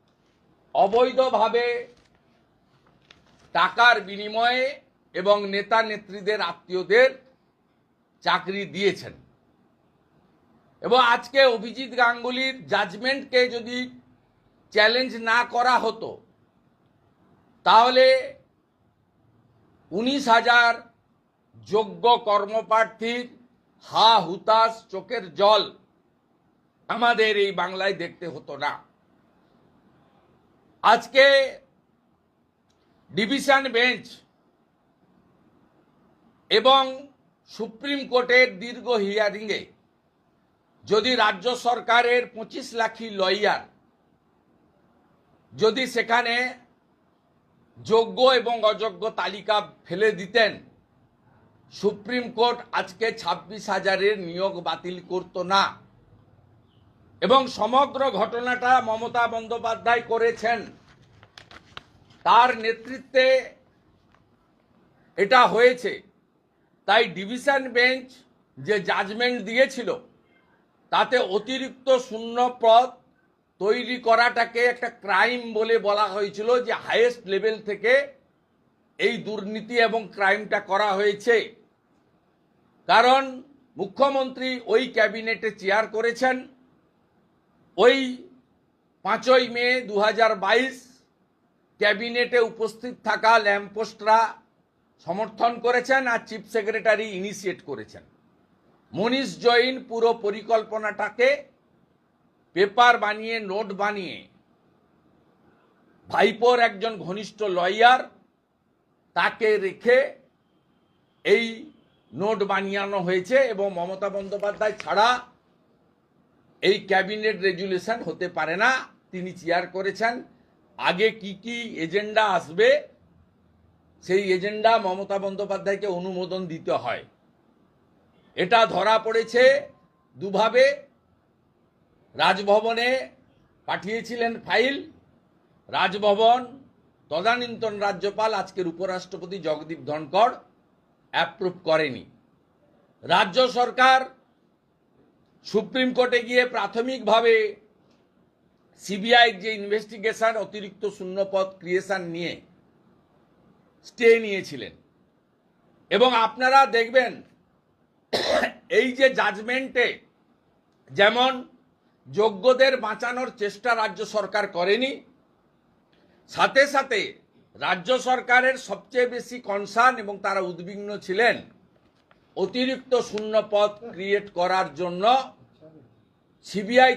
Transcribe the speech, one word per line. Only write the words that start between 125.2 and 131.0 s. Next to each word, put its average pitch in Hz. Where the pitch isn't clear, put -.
বন্দ্যোপাধ্যায়কে 196
অনুমোদন 185
দিতে 160
হয়। 107
এটা 202
ধরা 202
পড়েছে 226
দুভাবে। 208